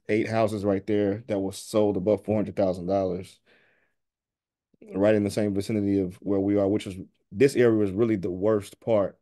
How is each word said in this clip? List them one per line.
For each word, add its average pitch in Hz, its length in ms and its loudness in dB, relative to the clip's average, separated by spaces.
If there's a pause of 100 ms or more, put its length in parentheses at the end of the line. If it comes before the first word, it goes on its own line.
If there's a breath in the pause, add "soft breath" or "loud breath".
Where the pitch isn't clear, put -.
eight 110 220 0
houses 107 340 -2
right 98 220 0
there 104 420 0
that 104 100 -2
were 95 140 -4
sold 104 460 0
above 98 260 0
four 107 120 0
hundred 101 200 -4
thousand 90 300 -2
dollars, 92 520 -2 (1600 soft breath)
right 101 200 4
in 104 100 2
the 101 60 -2
same 104 220 -2
vicinity 101 480 0
of 90 220 -4
where 98 180 0
we 101 160 2
are, 98 120 2
which 104 180 -2
is, 92 100 -10 (340)
this 135 240 4
area 117 220 4
was 104 140 2
really 110 260 0
the 92 140 -6
worst 98 500 -2
part 107 420 0